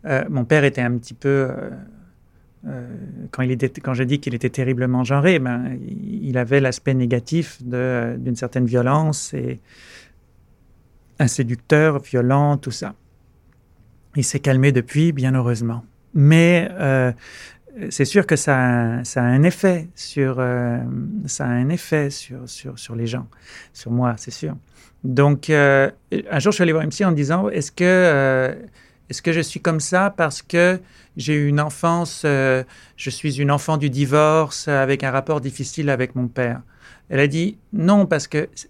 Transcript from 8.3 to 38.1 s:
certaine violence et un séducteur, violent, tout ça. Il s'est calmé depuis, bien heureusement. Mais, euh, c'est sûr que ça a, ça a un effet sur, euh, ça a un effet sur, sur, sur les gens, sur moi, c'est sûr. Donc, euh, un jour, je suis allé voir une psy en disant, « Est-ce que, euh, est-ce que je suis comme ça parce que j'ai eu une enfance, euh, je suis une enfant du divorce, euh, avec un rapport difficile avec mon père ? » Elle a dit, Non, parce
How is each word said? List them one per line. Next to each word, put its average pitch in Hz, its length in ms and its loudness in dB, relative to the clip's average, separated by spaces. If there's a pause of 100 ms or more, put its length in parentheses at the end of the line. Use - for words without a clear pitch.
certaine 123 300 -2
violence 139 680 0
et 127 260 -6 (1600)
un 143 80 2
séducteur, 139 760 2
violent, 139 560 2
tout 139 140 -6
ça. - 240 -10 (1200)
Il 143 100 0
s'est 139 160 -4
calmé 135 320 4
depuis, 147 400 2
bien 131 220 0
heureusement. 117 500 -2 (300)
Mais, 165 580 6
euh, 135 400 2 (800)
c'est - 160 -2
sûr 202 200 2
que 156 100 2
ça 123 640 0
a, 123 40 -8
ça 123 180 -4
a 120 40 2
un 127 160 4
effet 175 520 0
sur, 131 440 -4
euh, 123 400 -2 (480)
ça 139 180 -6
a 123 40 -2
un 123 200 0
effet 156 420 -2
sur, 123 380 -14
sur, 127 300 -14
sur - 180 -12
les 117 100 -4
gens, 117 200 -6 (480)
sur - 160 -12
moi, 120 260 0
c'est - 140 -16
sûr. - 260 -8 (480)
Donc, 143 460 2
euh, 139 400 4 (400)
un 156 100 0
jour, 196 120 2
je 208 40 -2
suis 190 60 2
allé 165 100 4
voir 156 100 0
une 151 80 -2
psy 202 140 -2
en 180 80 4
disant, « 160 380 0
Est-ce 147 200 -4
que, - 140 -2
euh, 139 680 4 (540)
est-ce - 140 -12
que 170 100 0
je 165 80 2
suis 151 200 -6
comme 160 180 0
ça 185 380 0
parce 160 260 -2
que 180 380 2 (360)
j'ai 143 180 -2
eu 147 120 2
une 143 140 2
enfance, 165 640 -2
euh, 135 400 2 (320)
je - 140 -8
suis 139 300 -6
une 143 100 2
enfant 147 260 0
du 147 120 0
divorce, 151 800 2
euh, 139 160 2
avec 135 220 0
un 135 80 -2
rapport 139 280 -2
difficile 139 500 -4
avec 127 260 -2
mon 123 100 -2
père ? » 120 340 -4 (480)
Elle 135 120 0
a 143 80 4
dit, 170 280 -2 (160)
Non, 196 340 4
parce 151 200 0